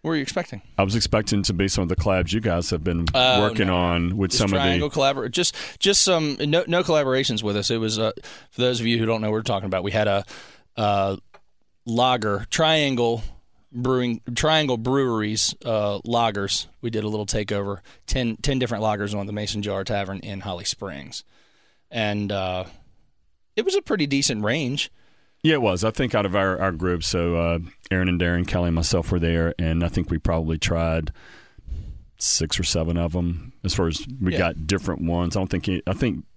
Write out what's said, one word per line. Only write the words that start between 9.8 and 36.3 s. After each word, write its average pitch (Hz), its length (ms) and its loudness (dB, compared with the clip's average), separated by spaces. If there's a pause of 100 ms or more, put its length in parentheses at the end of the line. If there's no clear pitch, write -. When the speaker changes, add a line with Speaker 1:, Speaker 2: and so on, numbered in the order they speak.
Speaker 1:
we 101 80 -2
had 107 180 2
a, 98 160 2 (500)
uh, 101 400 2 (680)
lager, 113 640 0
Triangle 135 760 2 (480)
Brewing, 123 480 0 (160)
Triangle 151 420 2
Breweries, 113 800 0 (100)
uh, 104 340 0
lagers. 113 680 0 (140)
We 120 80 -4
did 107 160 -4
a - 20 -2
little 107 180 -4
takeover, 101 540 -4 (260)
ten, 120 320 0
ten 135 220 0
different 117 240 -2
lagers 104 340 0
on 101 80 -4
the 104 80 -8
Mason 104 300 -4
Jar 98 220 -4
Tavern 98 340 -4
in 98 220 -10
Holly 92 240 -8
Springs. 82 580 -8 (680)
And, 104 400 -2
uh, 95 360 -4 (920)
it 220 80 -2
was 370 120 0
a 403 60 2
pretty 190 260 -2
decent 135 360 0
range. 120 480 -2 (520)
Speaker 2:
Yeah, 156 120 6
it 139 60 0
was. 95 220 2
I 110 80 2
think 117 240 -2
out 104 100 4
of 95 120 0
our, 95 240 2
our 95 100 2
group, 87 320 -2
so, 87 320 0
uh, 85 240 2 (320)
Aaron 92 160 2
and 90 120 2
Darren, 87 280 2
Kelly 87 200 0
and 82 80 2
myself 85 360 0
were 90 80 2
there, 82 400 2
and 82 240 2
I 85 60 0
think 85 200 -2
we 85 80 0
probably 82 400 0
tried 82 540 0 (1080)
six - 420 -2
or 92 40 0
seven 85 340 0
of 85 180 0
'em. 87 360 -2 (120)
As 90 100 0
far 90 140 2
as 80 180 -4 (160)
we 90 120 2
Speaker 1:
Yeah. 82 40 0
Speaker 2:
got 82 300 0
different 92 340 -2
ones. 85 340 0
I 101 60 2
don't 95 80 -2
think 90 160 -2
he, 92 200 0
I 92 80 -2
think 98 320 0 (120)